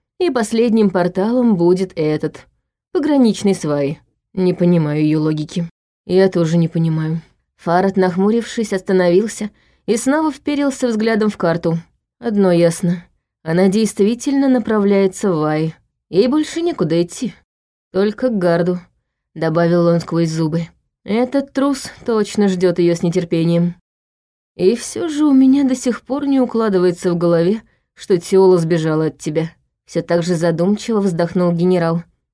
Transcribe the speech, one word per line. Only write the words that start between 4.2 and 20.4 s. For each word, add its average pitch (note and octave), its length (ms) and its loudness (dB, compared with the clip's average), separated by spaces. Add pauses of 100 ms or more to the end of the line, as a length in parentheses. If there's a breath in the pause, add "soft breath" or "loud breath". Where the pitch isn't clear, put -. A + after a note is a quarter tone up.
Не F3+ 180 0
понимаю E3 500 2
ее D#3 180 2
логики. D#3 500 -4 (360)
Я F#3+ 220 4
тоже E3+ 280 0
не E3+ 100 2
понимаю. D#3+ 560 -2 (340)
Фарад, F#3 400 0
нахмурившись, G3+ 760 0
остановился F#3+ 800 0 (360)
и A3+ 100 0
снова D4 360 0
вперился C#4 560 -2
взглядом A3 420 0
в - 60 -4
карту. E3 420 -2 (400)
Одно G3+ 320 0
ясно. E3+ 540 0 (400)
Она F3 240 2
действительно A#3 800 0
направляется G3+ 840 0
в D#3+ 60 0
Вай. D#3 360 -2 (360)
Ей G3+ 160 -2
больше D4+ 360 -4
некуда E3+ 380 -2
идти. F3 320 -8 (600)
Только G#3+ 360 -2
к A3 100 -4
Гарду, F3 420 0 (540)
добавил E3+ 520 0
он E3+ 140 2
сквозь E3 300 -2
зубы. D#3+ 380 -4 (360)